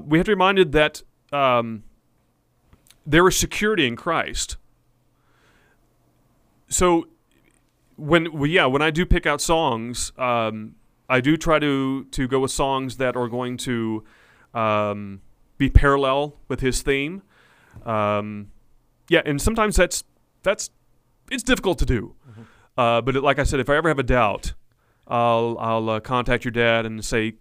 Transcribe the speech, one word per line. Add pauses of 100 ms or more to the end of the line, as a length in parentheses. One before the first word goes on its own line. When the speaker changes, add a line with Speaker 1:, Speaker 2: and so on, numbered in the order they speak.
Speaker 1:
we
have
to
be
reminded
that, (300)
um, (1200)
there
is
security
in
Christ. (2000)
So (880)
when
we,
yeah,
when
I
do
pick
out
songs,
um, (340)
I
do
try
to,
to
go
with
songs
that
are
going
to, (500)
um, (360)
be
parallel (100)
with
his
theme. (600)
Um, (580)
yeah,
and
sometimes
that's, (400)
that's, (640)
it's
difficult
to
do. (140)
Speaker 2:
Mm-hmm. (360)
Speaker 1:
Uh,
but
it,
like
I
said,
if
I
ever
have
a
doubt, (540)
I'll,
I'll,
uh,
contact
your
dad
and
say,